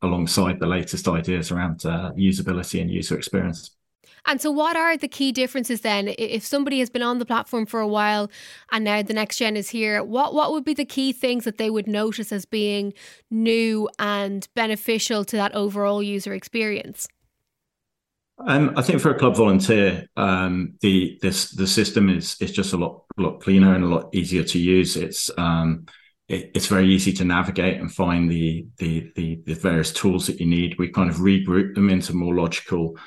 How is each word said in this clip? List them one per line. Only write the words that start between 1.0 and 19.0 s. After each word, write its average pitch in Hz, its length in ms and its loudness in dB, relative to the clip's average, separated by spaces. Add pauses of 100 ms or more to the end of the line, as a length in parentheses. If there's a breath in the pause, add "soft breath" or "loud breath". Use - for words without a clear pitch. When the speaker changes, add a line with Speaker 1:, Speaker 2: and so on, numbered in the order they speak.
Speaker 1:
ideas 85 420 -2
around, 87 360 -4
uh, 82 260 -4
usability 92 720 0
and 85 80 -2
user 87 260 -4
experience. 90 540 -4 (580 soft breath)
Speaker 2:
And 294 120 -2
so 302 100 -2
what 302 260 0
are 330 200 2
the 294 100 -6
key 269 240 -2
differences 254 520 -4
then? 202 260 -2
I-, - 100 -8
if 226 260 -4
somebody 285 360 -2
has 240 100 -2
been 247 120 -4
on 247 180 -2
the 240 40 -4
platform 226 400 -2
for 226 140 -4
a 214 80 0
while 208 420 0 (440 loud breath)
and 220 120 0
now 208 160 2
the 208 140 -4
next 214 240 -4
gen 214 180 0
is 202 140 -6
here, 214 320 -2
what, 254 320 -2
what 302 160 2
would 302 140 -4
be 302 100 -2
the 294 100 -4
key 269 280 -2
things 247 320 -2
that 208 140 -6
they 220 120 -2
would 214 160 -4
notice 214 460 -4
as 196 120 -6
being 202 480 -2 (380 loud breath)
new 226 580 2 (120)
and 202 560 -4
beneficial 220 680 -2
to 233 100 -4
that 202 180 -2
overall 202 480 0
user 202 320 -6
experience? - 720 -6 (1300)
Speaker 1:
Um, 135 380 2
I 123 60 4
think 156 180 2